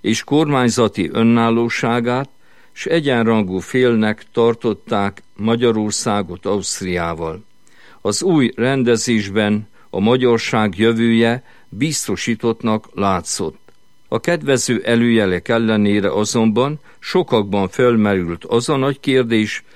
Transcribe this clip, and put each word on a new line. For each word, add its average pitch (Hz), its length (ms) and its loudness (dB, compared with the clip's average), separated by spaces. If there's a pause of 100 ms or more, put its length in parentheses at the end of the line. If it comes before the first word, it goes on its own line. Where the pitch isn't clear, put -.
és - 240 -2
kormányzati 127 880 2
önállóságát, 117 1160 0 (440)
s - 140 -10
egyenrangú 113 720 0
félnek 113 720 0
tartották 113 920 -2 (140)
Magyarországot 107 1080 -2
Ausztriával. 87 1000 -6 (540)
Az 107 200 -4
új 160 340 2
rendezésben 110 1120 0 (220)
a 95 100 -4
magyarság 113 800 2
jövője 117 640 2 (240)
biztosítottnak 113 1300 -4
látszott. 95 640 -4 (500)
A 117 120 -2
kedvező 139 640 0
előjelek 113 640 2
ellenére 104 640 0
azonban 113 680 0 (180)
sokakban 101 720 0
felmerült 104 760 0
az 117 240 0
a 151 80 0
nagy 135 240 -2
kérdés, 117 640 0 (120)